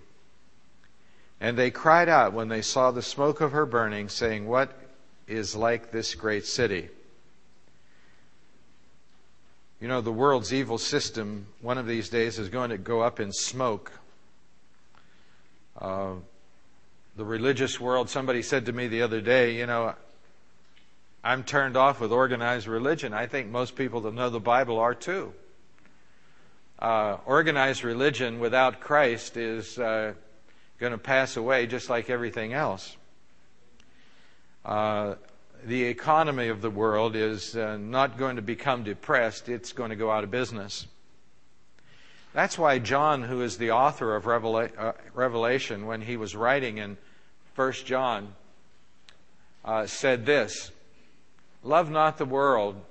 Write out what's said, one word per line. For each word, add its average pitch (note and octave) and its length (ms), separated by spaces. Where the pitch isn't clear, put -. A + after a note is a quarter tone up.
"And A#2 160
they B2 140
cried E3 400
out A#2 240
when A2+ 140
they A2 120
saw B2+ 300
the B2 100
smoke C#3+ 400
of D3 120
her D3+ 120
burning, G#2+ 460
saying, G#2+ 360
'What C3 360
is G#2 300
like A#2 340
this A2+ 240
great G#2+ 320
city?'" G2 420
You A2+ 80
know, B2+ 120
the A2+ 120
world's B2+ 420
evil A#2 240
system, G#2+ 720
one B2 180
of A#2 100
these A2+ 200
days, A2+ 300
is G2+ 100
going B2 220
to G#2+ 80
go A2+ 220
up A#2 180
in G2+ 140
smoke. B2 580
Uh, F#2+ 380
the G#2+ 80
religious B2 560
world, B2 280
somebody C3 320
said B2 260
to A#2+ 60
me B2 140
the A#2 160
other A2 180
day, A#2+ 380
"You A#2+ 80
know, A#2 300
I'm B2+ 180
turned C3+ 340
off C3+ 220
with A2 140
organized A#2+ 560
religion." B2 440
I A2 140
think B2 220
most A#2+ 260
people A#2+ 280
that G#2+ 120
know B2 160
the A#2 80
Bible A#2+ 400
are A#2+ 160
too. F3 400
Uh, G#2+ 380
organized C#3 560
religion A#2+ 560
without B2 400
Christ C3+ 580
is, A2+ 400
uh, A2 380
gonna A#2+ 200
pass C3 380
away A#2+ 300
just A#2+ 240
like A#2+ 200
everything A#2 420
else. B2 440
Uh, G#2 500
the B2 220
economy C3+ 640
of G#2+ 120
the A2 100
world G#2+ 440
is, A2 420
uh, G#2+ 200
not A#2+ 420
going C3 160
to A#2 80
become A#2+ 400
depressed. B2 640
It's A#2+ 240
going A#2+ 180
to A2 60
go A2 140
out G#2+ 140
of G2 60
business. A2 580
That's F3 260
why C#3+ 220
John, C#3 420
who B2 200
is G#2+ 160
the A2+ 120
author B2 460
of F#2+ 80
Revela-, A2+ 520
uh, A2+ 160
Revelation, A#2 720
when A2 160
he A#2 140
was G#2 180
writing A#2 440
in G2+ 200
First C3 320
John, A#2 480
uh, A2 220
said A#2+ 400
this, C3+ 460
"Love D3+ 280
not D#3 280
the D3 80
world, A#2 640